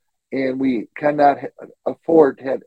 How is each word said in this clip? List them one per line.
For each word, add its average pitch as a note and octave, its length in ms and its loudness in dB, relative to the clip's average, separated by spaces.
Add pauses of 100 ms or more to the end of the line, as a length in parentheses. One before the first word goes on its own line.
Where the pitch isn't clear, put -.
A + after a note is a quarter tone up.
(320)
and C3 280 -4
we C3 260 -2 (100)
cannot D3 440 0
ha-, - 260 -16 (220)
afford C#3 500 2
to B2+ 60 -20
have B2+ 240 -6